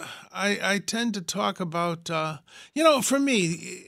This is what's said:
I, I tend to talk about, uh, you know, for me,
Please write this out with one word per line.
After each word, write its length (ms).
I, 300
I 160
tend 340
to 80
talk 380
about, 500
uh, 280
you 100
know, 200
for 160
me, 680